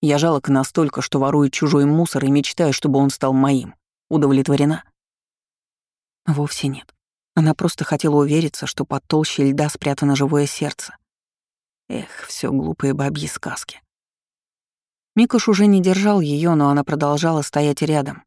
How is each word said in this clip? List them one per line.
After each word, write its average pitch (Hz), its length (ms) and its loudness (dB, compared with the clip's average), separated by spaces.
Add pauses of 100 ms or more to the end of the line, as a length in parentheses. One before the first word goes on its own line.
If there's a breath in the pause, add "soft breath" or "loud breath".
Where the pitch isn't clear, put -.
я 147 160 2
жалок 156 300 0
настолько, 135 540 0
что - 160 -4
ворую 139 320 2
чужой 143 360 0
мусор 151 380 0
и 135 60 0
мечтаю, 143 420 0
чтобы 135 260 0
он 139 120 2
стал 135 220 -2
моим. 135 420 0 (340)
Удовлетворена?" 143 760 2 (1400)
Вовсе 143 420 -2
нет. - 260 -10 (400)
Она 156 200 4
просто - 300 -4
хотела 147 320 0
увериться, 147 500 0
что - 180 -6
под - 220 -8
толщей 151 440 0
льда 147 180 0
спрятано 143 480 -2
живое 143 300 0
сердце. - 500 -10 (920)
Эх, - 380 -12
всё - 260 -6
глупые 139 400 -2
бабьи 139 340 -4
сказки. - 540 -12 (1400)
Микош 233 320 2
уже 202 180 4
не 196 160 6
держал 190 380 2
её, 156 340 0
но 143 160 4
она 143 140 2
продолжала 147 580 0
стоять 147 400 0
рядом, 147 440 -2